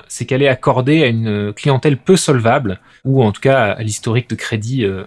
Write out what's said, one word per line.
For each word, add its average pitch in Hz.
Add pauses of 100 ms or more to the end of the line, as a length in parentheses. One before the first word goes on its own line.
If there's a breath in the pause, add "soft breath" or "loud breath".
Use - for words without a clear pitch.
c'est -
qu'elle 131
est 143
accordée 135
à 135
une, 113
euh, 104
clientèle 139
peu -
solvable, 127 (240 soft breath)
ou 131
en 107
tout -
cas 135
à, 110
à 110
l'historique 113
de 117
crédit, 117
euh, 95